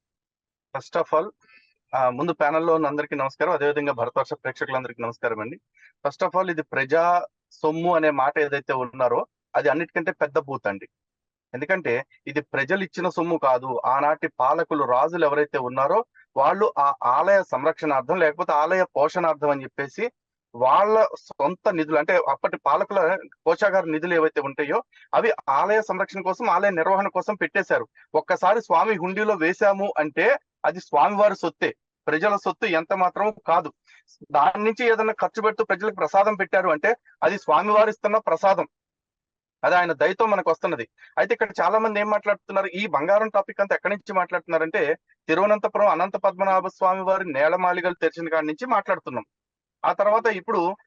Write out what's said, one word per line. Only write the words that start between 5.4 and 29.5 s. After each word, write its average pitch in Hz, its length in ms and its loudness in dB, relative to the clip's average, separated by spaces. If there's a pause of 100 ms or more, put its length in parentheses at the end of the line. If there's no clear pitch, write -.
అండి. 131 200 -10 (460)
First 175 220 -2
of 180 120 -2
all, 185 100 -2
ఇది 156 120 -4
ప్రజా 165 640 0 (260)
సొమ్ము 165 440 0
అనే 156 140 4
మాట 139 280 0
ఏదైతే 143 340 -2
ఉన్నారో, 127 540 -2 (300)
అది 135 120 2
అన్నిటికంటే 165 440 -2
పెద్ద 147 260 -2
బూత్ 139 280 -4
అండి. 98 220 -6 (640)
ఎందుకంటే, 143 500 -2 (220)
ఇది 147 140 -6
ప్రజలు 143 440 -4
ఇచ్చిన 180 240 -6
సొమ్ము 170 280 -2
కాదు. 127 480 0
ఆనాటి 147 440 0 (120)
పాలకులు, 151 440 0
రాజులు 151 400 0
ఎవరైతే 147 340 0
ఉన్నారో, 135 460 0 (320)
వాళ్ళు 175 420 2
ఆ 143 240 2
ఆలయ 175 400 2
సంరక్షణార్థం, 143 760 -2
లేకపోతే 165 340 0
ఆలయ 170 320 2 (120)
పోషణార్థం 151 540 0
అని 139 120 -2
చెప్పేసి, 143 480 -8 (440)
వాళ్ళ 202 540 2 (120)
సొంత - 480 -4
నిధులు, 160 280 0
అంటే 170 320 2
అప్పటి - 380 -2
పాలకుల 180 500 0 (300)
కోశాగార 185 380 2
నిధులు 165 300 -4
ఏవైతే 160 260 2
ఉంటాయో, 143 420 -2 (320)
అవి 185 180 2 (160)
ఆలయ 185 340 2
సంరక్షణ 190 380 -6
కోసం, 190 300 -4
ఆలయ 190 200 2
నిర్వహణ 190 380 0
కోసం 185 260 -4
పెట్టేశారు. 170 540 -2 (260)
ఒక్కసారి 185 480 2
స్వామి 190 320 2
హుండీలో 190 400 -2
వేశాము 196 640 0